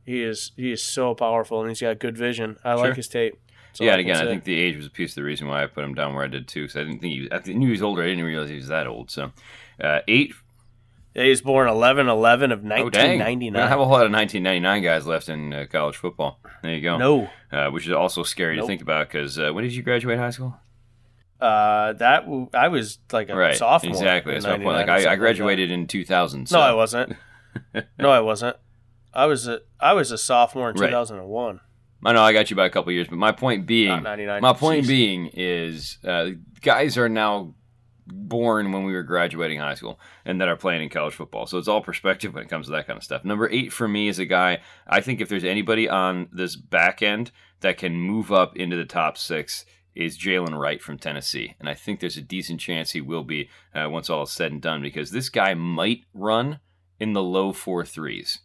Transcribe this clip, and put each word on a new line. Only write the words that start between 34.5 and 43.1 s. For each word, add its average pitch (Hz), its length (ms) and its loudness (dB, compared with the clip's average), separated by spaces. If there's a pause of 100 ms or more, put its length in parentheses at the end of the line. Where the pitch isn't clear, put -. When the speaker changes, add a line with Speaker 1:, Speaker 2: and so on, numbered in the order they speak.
Speaker 2:
point 151 320 2
Speaker 1:
jeez. - 20 0
Speaker 2:
being 101 460 2
is, 85 720 -4
uh, 87 260 -2 (320)
guys 139 340 2
are 120 140 2
now 104 440 -2 (520)
born 107 640 -2
when 95 120 -4
we 95 80 -4
were 92 120 -4
graduating 82 560 -2
high 71 140 -6
school 57 260 -12 (240)
and 92 160 -4
that 92 80 2
are 85 80 0
playing 85 260 -2
in 78 60 -6
college 76 260 -4
football. 57 320 -10
So 90 120 -6
it's 87 100 -2
all 107 140 2
perspective 95 520 -4
when 65 80 -10
it - 60 -16
comes 78 180 -8
to 71 60 -8
that 76 140 -4
kind 57 100 -8
of 53 80 -18
stuff. - 200 -8